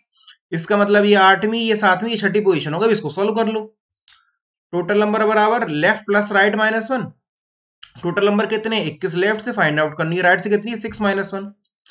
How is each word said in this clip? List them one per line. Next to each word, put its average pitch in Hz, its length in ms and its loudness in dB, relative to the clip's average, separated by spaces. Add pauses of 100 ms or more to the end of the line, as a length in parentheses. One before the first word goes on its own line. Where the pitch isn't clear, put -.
(520)
इसका 170 240 -2
मतलब 202 280 4
ये 208 120 6
आठवीं, 196 440 4
ये 226 160 0
सातवीं, 208 340 0
ये 226 80 -4
छठी 202 220 0
पोजीशन 160 340 0
होगा। 196 120 0
अब 233 60 4
इसको 151 180 -2
सॉल्व 202 240 -2
कर 220 140 0
लो। 220 120 -4 (1120)
टोटल 175 280 0
नंबर 214 260 0
बराबर 220 420 2 (120)
left 202 240 0
plus 208 280 0
right 202 240 2
minus 220 340 -2
one। 247 160 -4 (960)
टोटल 196 240 0
नंबर 208 200 2
कितने? 220 360 -2
इक्कीस 160 320 -6
लेफ्ट 208 260 0
से, 247 120 -8
फाइंड 156 280 0
आउट 151 180 -2
करनी 165 180 -2
है 180 60 -2
राइट 180 180 4
से 208 100 -4
कितनी 208 200 0
है? 233 60 -6
सिक्स 214 240 -8
माइनस 196 340 -2
वन। 196 120 -8 (440)